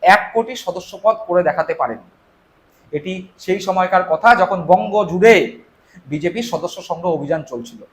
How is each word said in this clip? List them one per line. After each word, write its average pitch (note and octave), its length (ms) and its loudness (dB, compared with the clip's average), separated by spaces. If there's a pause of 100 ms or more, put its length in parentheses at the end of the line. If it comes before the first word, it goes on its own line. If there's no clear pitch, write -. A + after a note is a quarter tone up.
এক G3 320 4
কোটি A3+ 220 -2
সদস্য F3+ 480 -10
পদ A3 120 2 (120)
করে F3+ 160 2
দেখাতে D#3+ 300 -2
পারেন। A#2+ 240 -4 (920)
এটি F#3 360 -8 (100)
সেই F#3+ 220 -4
সময়কার F#3 440 0
কথা A3+ 320 4
যখন F#3 260 0
বঙ্গ G3 480 2
জুড়ে F#3 480 4 (500)
বিজেপির E3+ 360 -4
সদস্য F3 380 -8
সংগ্রহ E3+ 300 -4
অভিযান D3+ 320 -4
চলছিল। A#2 500 -14